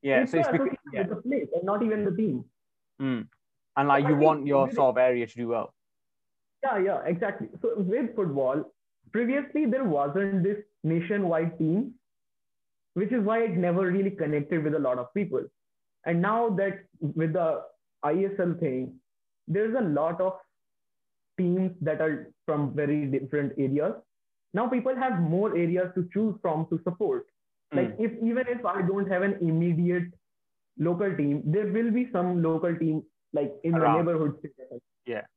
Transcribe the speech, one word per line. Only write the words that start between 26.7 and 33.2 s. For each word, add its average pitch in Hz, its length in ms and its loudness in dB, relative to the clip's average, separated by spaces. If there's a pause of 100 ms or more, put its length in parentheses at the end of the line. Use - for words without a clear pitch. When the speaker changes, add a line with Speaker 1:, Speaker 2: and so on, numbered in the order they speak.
Speaker 2:
to 165 140 -2
support. 175 420 -2 (460)
Speaker 1:
Hmm. 277 60 0
Speaker 2:
Like, 226 200 0
if, 220 140 0 (100)
even 233 260 0
if 240 180 -4
I 190 160 0
don't 196 280 0
have 185 120 2
an 196 180 0
immediate 175 680 2 (680)
local 175 380 0
team, 143 300 0
there 202 200 2
will 226 240 0
be 247 220 0
some 180 300 2
local 160 340 2
team, 156 260 0 (300)